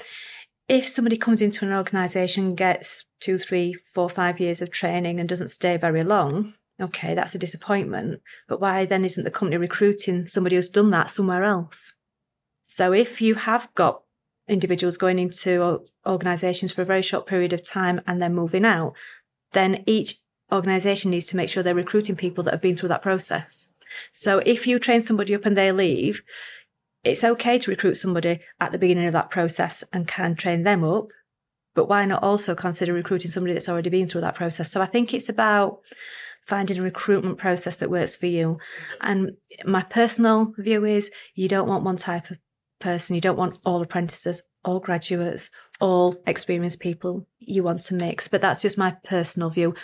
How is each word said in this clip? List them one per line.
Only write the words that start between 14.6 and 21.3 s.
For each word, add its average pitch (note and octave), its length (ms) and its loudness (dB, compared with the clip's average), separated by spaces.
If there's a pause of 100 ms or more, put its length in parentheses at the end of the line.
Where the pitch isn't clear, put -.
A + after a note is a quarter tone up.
going F#3 220 2
into F3+ 440 0
o-, F3 220 0 (220)
organisations F3+ 640 -2
for F#3 100 -4
a F3+ 40 -2
very F#3+ 160 2
short - 240 -4
period F3+ 260 0
of F3 100 -2
time F3+ 440 0
and F3 140 0
then F3 140 0
moving F3 300 2
out, E3+ 300 2 (580)
then F#3+ 340 2
each G#3+ 300 0 (340)
organisation G3 600 2
needs F3 160 0
to F#3 100 -4